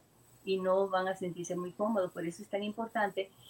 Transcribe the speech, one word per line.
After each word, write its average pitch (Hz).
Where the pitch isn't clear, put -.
y 190
no 185
van 185
a 190
sentirse 175
muy 175
cómodos. 208
Por 170
eso 170
es -
tan 202
importante 208